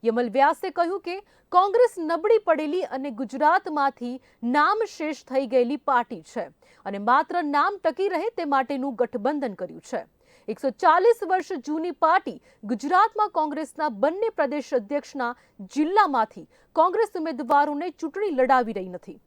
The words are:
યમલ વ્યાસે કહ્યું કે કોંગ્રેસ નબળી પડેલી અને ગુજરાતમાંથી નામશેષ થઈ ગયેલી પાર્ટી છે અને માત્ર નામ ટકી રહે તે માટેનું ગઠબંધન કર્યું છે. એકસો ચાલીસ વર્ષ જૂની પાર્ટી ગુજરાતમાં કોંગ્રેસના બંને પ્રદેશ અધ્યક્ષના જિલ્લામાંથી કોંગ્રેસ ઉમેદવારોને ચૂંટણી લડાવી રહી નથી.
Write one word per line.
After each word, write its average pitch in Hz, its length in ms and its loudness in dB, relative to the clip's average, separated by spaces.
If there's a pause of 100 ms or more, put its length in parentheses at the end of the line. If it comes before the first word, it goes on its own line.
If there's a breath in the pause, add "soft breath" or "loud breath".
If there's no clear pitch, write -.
યમલ 240 260 0
વ્યાસે 285 400 2
કહ્યું 349 300 -2
કે 359 200 -8 (320 soft breath)
કોંગ્રેસ 403 460 4
નબળી 339 400 2
પડેલી 320 440 0
અને 269 280 -6
ગુજરાતમાંથી 269 1080 -2 (220 soft breath)
નામશેષ 311 800 0
થઈ 269 220 -2
ગયેલી 247 300 0
પાર્ટી 240 460 -2
છે - 180 -12 (440 soft breath)
અને 202 140 -8
માત્ર 294 440 2
નામ 302 420 0
ટકી 359 240 0
રહે 370 220 -2
તે 349 140 -6
માટેનું 269 500 -2
ગઠબંધન 240 600 -2
કર્યું 170 260 -12
છે. - 260 -8 (420 soft breath)
એકસો 254 220 -2
ચાલીસ 370 560 4
વર્ષ 370 260 -2
જૂની 320 380 -4
પાર્ટી 320 520 0 (220 soft breath)
ગુજરાતમાં 370 640 0
કોંગ્રેસના 311 600 -4
બંને 311 400 0
પ્રદેશ 294 460 -2
અધ્યક્ષના 247 600 -4 (240 soft breath)
જિલ્લામાંથી 285 880 0 (240 soft breath)
કોંગ્રેસ 370 440 2
ઉમેદવારોને 294 720 0
ચૂંટણી 381 400 -6
લડાવી 254 420 2
રહી 190 160 -8
નથી. 180 380 -16